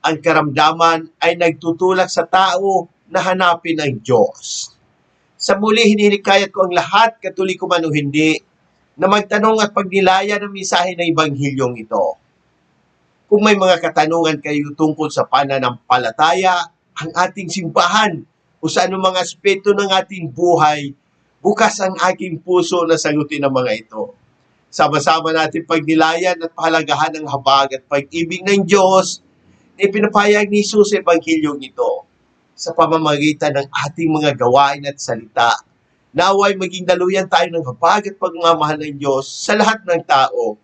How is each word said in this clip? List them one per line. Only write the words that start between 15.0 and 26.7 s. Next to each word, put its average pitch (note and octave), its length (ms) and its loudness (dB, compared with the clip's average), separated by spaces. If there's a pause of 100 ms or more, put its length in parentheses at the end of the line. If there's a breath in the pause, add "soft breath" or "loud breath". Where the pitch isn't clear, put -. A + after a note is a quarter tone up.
sa C#3 160 -2
pananampalataya, C#3 1400 0 (320)
ang D#3 160 -8
ating F#3 320 -2
simbahan, F3+ 800 -2 (320)
o - 80 -12
sa F#3 240 0
anumang F#3+ 320 0
aspeto G3 500 -2
ng G3+ 140 0
ating F#3+ 480 -4
buhay, D3+ 640 2 (400)
bukas G#3 400 0
ang F#3+ 160 -2 (160)
aking F3 320 -6
puso F3 480 0
na D#3+ 80 4
sagutin D3 480 -2
ang C3 80 0
mga A#2 320 -2
ito. A2 320 -12 (560)
Sama-sama D#3 560 0
natin D#3+ 360 -2
pagnilayan E3 760 0
at E3 160 -8
pahalagahan D#3 640 -2